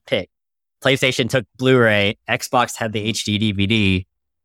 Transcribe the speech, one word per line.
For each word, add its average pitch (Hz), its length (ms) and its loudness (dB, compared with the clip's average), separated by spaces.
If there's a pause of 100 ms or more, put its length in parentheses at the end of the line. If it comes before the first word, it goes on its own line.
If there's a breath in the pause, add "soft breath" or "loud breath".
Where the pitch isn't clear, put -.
picked. 104 260 -4 (500)
PlayStation 135 460 0
took 123 180 -2 (120)
Blu-ray, 113 600 2 (100)
Xbox 120 480 -2
had 113 160 -6
the 110 80 -6
H 107 240 -6
D 104 140 -2
D 107 140 0
V 98 160 -2
D, 98 380 2 (380)